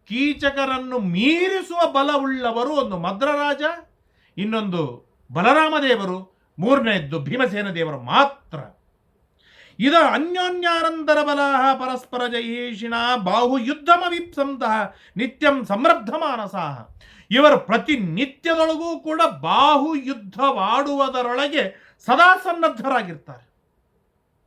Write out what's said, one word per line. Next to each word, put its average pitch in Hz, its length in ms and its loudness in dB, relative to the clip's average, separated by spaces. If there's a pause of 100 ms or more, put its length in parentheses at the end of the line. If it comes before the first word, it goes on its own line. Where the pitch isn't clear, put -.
ಕೀಚಕರನ್ನು 269 920 -2
ಮೀರಿಸುವ 330 920 0
ಬಲವುಳ್ಳವರು 269 800 0
ಒಂದು 240 280 -2
ಮದ್ರರಾಜ, 285 640 -2 (760)
ಇನ್ನೊಂದು 185 720 -4 (220)
ಬಲರಾಮ 285 500 4
ದೇವರು, 190 580 -2 (200)
ಮೂರನೆಯದ್ದು 196 600 0
ಭೀಮಸೇನ 208 500 -2
ದೇವರು 165 320 -4
ಮಾತ್ರ. 196 580 0 (1200)
ಇದ 269 140 2 (180)
ಅನ್ಯೋನ್ಯಾನಂತರ 330 1120 0
ಬಲಾಹ 277 500 2
ಪರಸ್ಪರ 254 540 -6
ಜಯೇಷಿಣ 233 640 -8 (300)
ಬಾಹು 240 340 2
ಯುದ್ಧಮವೀಪ್ಸಂತಹ 285 1400 -2 (240)
ನಿತ್ಯಂ 269 480 0
ಸಮೃದ್ಧ 233 440 0
ಮಾನಸಾಹ. 208 680 -6 (520)
ಇವರು 277 280 8
ಪ್ರತಿನಿತ್ಯದೊಳಗೂ 294 1400 -2
ಕೂಡ 311 220 -2 (200)
ಬಾಹು 277 540 4
ಯುದ್ಧವಾಡುವುದರೊಳಗೆ 254 2000 -2 (100)
ಸದಾ 339 320 6
ಸನ್ನದ್ಧರಾಗಿರ್ತಾರೆ. 254 1120 -4 (960)